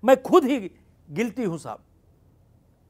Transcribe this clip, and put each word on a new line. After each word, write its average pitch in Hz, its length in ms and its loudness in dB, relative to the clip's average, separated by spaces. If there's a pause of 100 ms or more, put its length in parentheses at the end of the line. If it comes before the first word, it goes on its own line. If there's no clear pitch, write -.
मैं 262 180 4
खुद 320 200 4
ही 233 280 -4 (380)
गिल्टी 226 340 -6
हूं 165 140 -6
साहब, 120 260 -16 (1080)